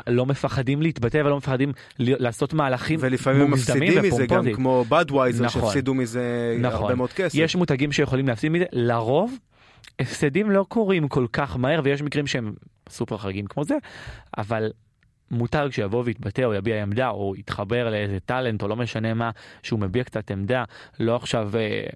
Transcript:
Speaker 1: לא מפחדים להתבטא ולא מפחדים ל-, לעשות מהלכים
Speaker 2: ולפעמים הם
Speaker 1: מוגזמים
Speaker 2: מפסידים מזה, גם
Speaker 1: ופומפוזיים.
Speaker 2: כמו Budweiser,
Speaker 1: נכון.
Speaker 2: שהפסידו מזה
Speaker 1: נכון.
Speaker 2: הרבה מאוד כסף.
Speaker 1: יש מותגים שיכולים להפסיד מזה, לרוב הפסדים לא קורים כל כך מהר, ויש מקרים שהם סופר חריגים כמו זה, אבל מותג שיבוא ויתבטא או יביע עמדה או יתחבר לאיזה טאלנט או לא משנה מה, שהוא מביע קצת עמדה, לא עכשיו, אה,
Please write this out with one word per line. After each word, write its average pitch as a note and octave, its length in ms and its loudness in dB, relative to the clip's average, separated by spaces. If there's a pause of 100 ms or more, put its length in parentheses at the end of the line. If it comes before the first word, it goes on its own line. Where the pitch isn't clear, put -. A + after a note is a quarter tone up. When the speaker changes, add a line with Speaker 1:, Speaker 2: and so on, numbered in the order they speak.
Speaker 1:
לא B2 180 2
מפחדים C3+ 560 0
להתבטא D3+ 440 2
ולא C#3+ 120 2
מפחדים C3+ 340 0 (280)
ל-, B2+ 240 2
לעשות B2 300 0
מהלכים D3 480 0
Speaker 2:
ולפעמים C3 400 2
הם C#3 80 6
Speaker 1:
מוגזמים C3 320 2
Speaker 2:
מפסידים F#3 220 6 (100)
מזה, B2+ 120 2
גם - 0 -
Speaker 1:
ופומפוזיים. C#3+ 300 2
Speaker 2:
כמו B2+ 340 2
Budweiser, C3+ 540 2
Speaker 1:
נכון. A#2+ 180 0
Speaker 2:
שהפסידו B2+ 320 2
מזה A#2+ 680 -2
Speaker 1:
נכון. A#2 220 0
Speaker 2:
הרבה A2+ 140 2
מאוד B2+ 180 0
כסף. F3+ 240 -2
Speaker 1:
יש D#3+ 180 2
מותגים D3 360 0
שיכולים C3+ 360 0
להפסיד C3 240 0
מזה, F3 200 2
לרוב B2 680 0 (600)
הפסדים D#3 520 0
לא G3 180 4
קורים F#3+ 380 2
כל B2+ 260 0
כך C#3 240 -2
מהר, C#3+ 260 2
ויש C#3+ 180 0
מקרים D3 260 -2
שהם A#2 260 -4 (360)
סופר A2+ 280 -6
חריגים G2 300 -6
כמו C#3+ 160 -6
זה, A#3 120 -2 (640)
אבל A2 340 -2 (600)
מותג B2+ 400 0
שיבוא A2+ 340 -2
ויתבטא A2 360 -4
או A#2 120 2
יביע G#2 280 -2
עמדה G#2+ 280 0
או G2 280 -4
יתחבר A2+ 520 -4
לאיזה G#2 360 -2
טאלנט B2 360 -2
או G2+ 60 -2
לא G#2+ 80 -2
משנה A2+ 380 -2
מה, A#2 180 -2 (320)
שהוא A2+ 160 -2
מביע G2 240 0
קצת - 280 -8
עמדה, G2+ 320 -2 (360)
לא A2+ 160 0
עכשיו, A2+ 400 -2
אה, G#2+ 280 -2 (120)